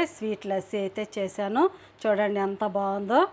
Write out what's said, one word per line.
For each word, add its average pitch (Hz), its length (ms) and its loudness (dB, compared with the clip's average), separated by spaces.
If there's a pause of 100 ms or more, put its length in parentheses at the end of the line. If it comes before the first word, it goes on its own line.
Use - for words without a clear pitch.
(120)
స్వీట్ 214 380 -6
లస్సీ 190 320 -4
అయితే 190 200 -4 (140)
చేశాను. 202 460 -2 (400)
చూడండి 208 420 2
ఎంత 196 200 -2 (120)
బాగుందో. 202 420 2 (140)